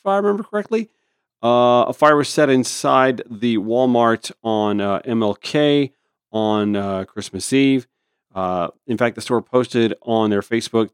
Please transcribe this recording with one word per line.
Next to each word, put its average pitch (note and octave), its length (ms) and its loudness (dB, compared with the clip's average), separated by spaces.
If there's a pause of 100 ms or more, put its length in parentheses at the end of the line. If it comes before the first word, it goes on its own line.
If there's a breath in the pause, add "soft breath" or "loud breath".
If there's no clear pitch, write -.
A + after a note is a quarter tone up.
I G3 100 0
remember G3+ 280 -2
correctly. G#3+ 440 -6 (540)
Uh, B2 460 4
a B2+ 40 -4
fire D3+ 240 4
was C#3 140 0
set D3+ 180 2
inside C3 800 2
the A2+ 300 -2
Walmart A#2 760 0 (100)
on, G#2+ 380 0
uh, G2+ 240 -2
M A#2 180 -2
L G#2 120 0
K C#3+ 580 0 (400)
on, G#2+ 420 -2
uh, G2 300 -4
Christmas - 480 -10
Eve. C3+ 340 2 (480)
Uh, F#2 340 -4 (180)
in A2+ 100 -4
fact, A#2+ 200 -4
the A2 40 -14
store A#2 220 -4
posted A#2 500 -2 (100)
on A2 280 0
their G2+ 120 0
Facebook A2+ 520 -2